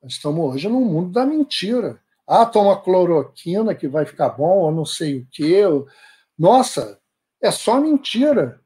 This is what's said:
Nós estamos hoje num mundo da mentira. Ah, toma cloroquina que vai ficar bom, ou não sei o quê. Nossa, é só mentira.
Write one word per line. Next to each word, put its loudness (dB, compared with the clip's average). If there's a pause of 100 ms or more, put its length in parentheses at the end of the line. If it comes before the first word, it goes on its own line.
Nós -16
estamos -4
hoje -6
num 0
mundo -2
da 0
mentira. -4 (260)
Ah, 4
toma 2
cloroquina 0
que -8
vai -2
ficar -4
bom, 0
ou 0
não -4
sei -6
o -12
quê. 2 (760)
Nossa, 2 (420)
é 2
só 0
mentira. 0